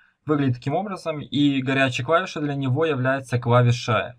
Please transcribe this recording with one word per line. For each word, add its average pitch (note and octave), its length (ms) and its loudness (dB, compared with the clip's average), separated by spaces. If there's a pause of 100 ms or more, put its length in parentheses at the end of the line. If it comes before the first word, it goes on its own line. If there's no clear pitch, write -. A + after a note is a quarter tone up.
(260)
выглядит C#3 300 0
таким C#3 180 -4
образом, F3+ 460 -6
и C#3 420 0
горячая C3+ 420 -2
клавиша E3 360 0
для C#3+ 140 -2
него C#3 300 0
является C3 540 -2
клавиша A#2+ 800 2